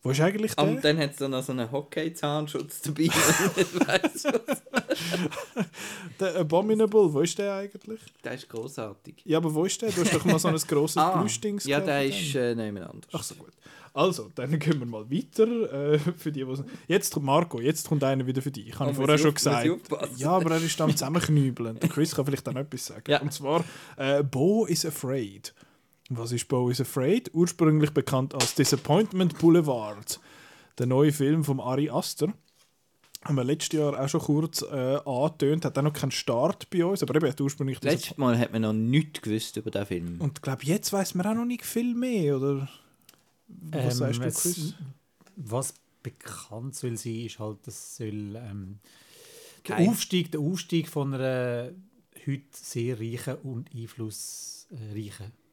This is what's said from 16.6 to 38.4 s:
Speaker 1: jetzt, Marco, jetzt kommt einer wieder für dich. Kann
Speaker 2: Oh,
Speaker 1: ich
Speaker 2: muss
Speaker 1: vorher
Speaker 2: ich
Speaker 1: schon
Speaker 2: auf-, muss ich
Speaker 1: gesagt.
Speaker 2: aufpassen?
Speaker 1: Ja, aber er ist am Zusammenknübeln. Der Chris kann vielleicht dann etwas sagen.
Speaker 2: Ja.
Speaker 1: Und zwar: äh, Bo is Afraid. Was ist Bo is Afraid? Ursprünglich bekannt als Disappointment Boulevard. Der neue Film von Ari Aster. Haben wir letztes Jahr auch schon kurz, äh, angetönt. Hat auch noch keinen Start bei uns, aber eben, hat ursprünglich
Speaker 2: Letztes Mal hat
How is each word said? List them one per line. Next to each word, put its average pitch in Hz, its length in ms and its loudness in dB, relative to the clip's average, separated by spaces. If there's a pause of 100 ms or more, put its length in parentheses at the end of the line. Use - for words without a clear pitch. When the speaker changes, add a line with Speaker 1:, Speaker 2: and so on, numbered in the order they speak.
Speaker 1:
jetzt, 185 320 2
Marco, 139 400 2
jetzt 151 280 0
kommt 147 160 2
einer 131 220 2
wieder 131 140 0
für 139 100 -4
dich. 110 200 -12
Kann - 180 -2
Speaker 2:
Oh, - 20 2
Speaker 1:
ich 139 60 -2
Speaker 2:
muss 135 100 2
Speaker 1:
vorher 151 100 8
Speaker 2:
ich 143 40 6
Speaker 1:
schon 151 100 6
Speaker 2:
auf-, 147 140 -2
muss 120 200 4
ich 160 60 6
Speaker 1:
gesagt. - 220 -4
Speaker 2:
aufpassen? - 260 -6
Speaker 1:
Ja, 143 120 0
aber 180 220 4
er 165 100 2
ist 165 180 -2
am 151 100 2
Zusammenknübeln. 135 880 0
Der 165 120 2
Chris 160 240 0
kann 139 100 2
vielleicht 139 220 -2
dann 127 100 -4
etwas 131 300 -8
sagen. - 240 -8
Speaker 2:
Ja. 143 100 4
Speaker 1:
Und 143 140 -4
zwar: 151 280 0 (360)
äh, 139 240 2
Bo 165 420 2
is 165 220 0
Afraid. 127 680 -6 (560)
Was 117 240 -6
ist 120 160 -4
Bo 123 220 2
is 127 100 -2
Afraid? 143 540 0
Ursprünglich 156 560 4
bekannt 135 440 0
als - 200 -2
Disappointment 170 840 2
Boulevard. 131 840 4 (580)
Der 123 80 0
neue 139 260 6
Film 147 320 4
von 135 160 0
Ari 131 300 0
Aster. 156 420 -2 (920)
Haben 147 120 0
wir 123 80 2
letztes 156 340 0
Jahr 143 240 0
auch 139 60 -2
schon 160 140 0
kurz, 156 400 0
äh, 151 40 -6 (380)
angetönt. 147 640 0
Hat - 120 -2
auch 135 40 2
noch 151 100 4
keinen 135 200 -2
Start 131 580 0
bei 175 140 2
uns, 190 180 0
aber 131 140 -2
eben, 156 120 4
hat 127 140 -4
ursprünglich 139 400 -2
Speaker 2:
Letztes - 340 0
Mal 123 220 4
hat 120 140 2